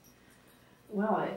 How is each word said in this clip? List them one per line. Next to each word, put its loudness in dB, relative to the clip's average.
Well, 0